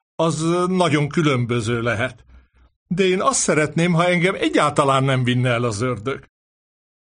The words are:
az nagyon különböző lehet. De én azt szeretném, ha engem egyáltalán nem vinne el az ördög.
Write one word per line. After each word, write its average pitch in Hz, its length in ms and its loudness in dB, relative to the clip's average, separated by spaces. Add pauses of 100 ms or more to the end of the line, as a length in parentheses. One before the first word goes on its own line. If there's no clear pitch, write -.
(140)
az 160 260 -2 (260)
nagyon 165 420 0
különböző 120 760 0
lehet. 120 420 -4 (640)
De 185 160 0
én 185 160 2
azt 262 200 0
szeretném, 156 520 0
ha 170 140 2
engem 180 280 2
egyáltalán 143 720 2
nem 131 200 0
vinne 123 260 0
el 120 140 0
az 107 160 -4
ördög. 123 480 -6 (800)